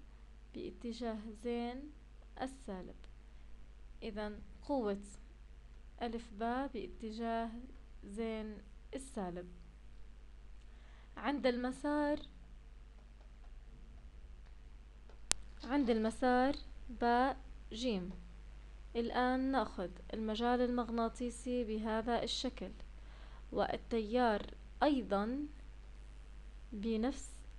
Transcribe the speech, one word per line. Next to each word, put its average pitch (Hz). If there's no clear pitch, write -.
باتجاه 233
زين 240
السالب. 214
إذا 214
قوة 208
ألف 233
باء 247
باتجاه 226
زين 214
السالب. 180
عند 262
المسار، 294
عند 247
المسار 247
باء 247
جيم، 214
الآن 247
نأخذ 226
المجال 220
المغناطيسي 240
بهذا 220
الشكل، -
والتيار 220
أيضًا 240
بنفس 226